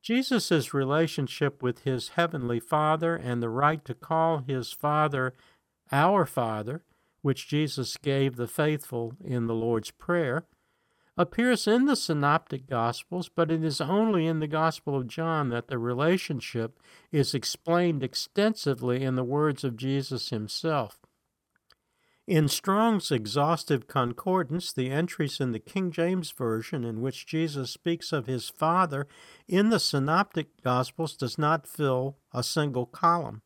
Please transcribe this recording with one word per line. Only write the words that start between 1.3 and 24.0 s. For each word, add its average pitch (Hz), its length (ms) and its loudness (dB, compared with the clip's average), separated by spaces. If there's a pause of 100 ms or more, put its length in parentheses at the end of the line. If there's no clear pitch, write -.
with 123 180 -2
his 127 300 -4
heavenly 131 500 0
Father 156 540 0
and 123 280 -4
the 117 80 -2
right 147 340 0
to 120 100 -8
call 160 440 0
his 127 340 -6
Father 147 640 0 (560)
our 170 340 4
Father, 117 580 -4 (380)
which 135 260 0
Jesus 147 520 -2
gave 135 380 0
the 120 120 -4
faithful 135 760 -2
in 123 260 -2
the 113 60 0
Lord's 113 360 0
Prayer, 165 560 -2 (680)
appears 226 520 2
in 247 160 6
the 277 100 6
Synoptic 147 720 0
Gospels, 123 640 -2
but 165 220 0
it 160 120 0
is 160 200 -2
only 190 440 2
in 160 140 0
the 151 80 -2
Gospel 156 480 -2
of 127 100 -2
John 156 440 -2
that 120 180 -4
the 131 100 -4
relationship 123 1000 -2 (320)
is 143 220 2
explained 165 680 0
extensively 135 1040 -2
in 131 100 0
the 127 80 0
words 143 400 0
of 123 140 -2
Jesus 131 540 -4
himself. 117 680 -4 (1300)
In 156 220 4
Strong's 208 640 0
exhaustive 143 760 0
concordance, 151 880 -2